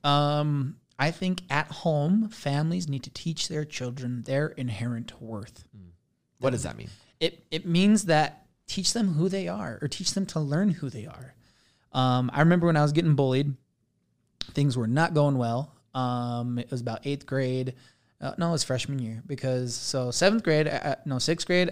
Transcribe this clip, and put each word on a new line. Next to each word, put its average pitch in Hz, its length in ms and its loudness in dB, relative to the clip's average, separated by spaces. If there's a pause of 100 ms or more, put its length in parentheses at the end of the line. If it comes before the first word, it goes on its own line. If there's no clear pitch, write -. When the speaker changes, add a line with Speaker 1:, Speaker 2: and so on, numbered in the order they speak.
Speaker 1:
Um, 147 720 0 (220)
I 143 120 2
think 185 400 -4
at 147 200 0
home, 175 600 0
families 160 580 -2
need 135 140 -4
to - 80 -14
teach - 380 -6
their 151 180 -4
children 123 560 -6
their 135 260 0
inherent 117 720 -6
worth. 110 440 -12 (120)
Speaker 2:
Mm. 90 140 -20 (480)
What 131 120 2
does 107 120 0
that 64 160 -6
mean? 57 100 -12 (320)
Speaker 1:
It, - 300 -2
it 160 160 -6
means 196 400 6
that 151 400 2 (200)
teach - 280 -2
them 202 180 2
who 160 160 2
they 190 180 -4
are, 175 360 -6
or 147 60 0
teach - 260 -4
them 196 120 0
to - 140 -4
learn 156 300 2
who 143 180 -2
they 107 160 -10
are. - 300 -16 (580)
Um, 127 400 2
I 143 80 2
remember 170 260 6
when 165 120 4
I 147 40 6
was 147 100 4
getting 160 220 4
bullied, 135 400 2 (1000)
things 143 240 2
were 117 100 0
not 160 260 2
going 147 240 4
well. 123 380 -2 (200)
Um, 120 640 -2
it 120 120 -8
was 127 100 -2
about 117 260 -6
eighth 143 200 -4
grade. 127 480 -2 (440)
Uh, - 200 -8
no, 170 100 0
it 170 40 0
was 160 120 0
freshman 135 340 -4
year 113 280 -6
because, 127 480 -4
so 127 360 -4
seventh 208 340 2
grade, 156 240 4
uh, 139 360 -2
no, 131 140 -2
sixth 165 280 0
grade, 180 260 2